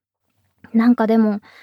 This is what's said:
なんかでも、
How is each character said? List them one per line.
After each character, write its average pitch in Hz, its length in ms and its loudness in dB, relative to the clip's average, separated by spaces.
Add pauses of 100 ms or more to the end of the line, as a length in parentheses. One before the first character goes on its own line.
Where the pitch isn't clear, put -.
(720)
な 226 160 0
ん 240 60 4
か 220 120 -2
で 226 120 0
も、 214 220 -2 (220)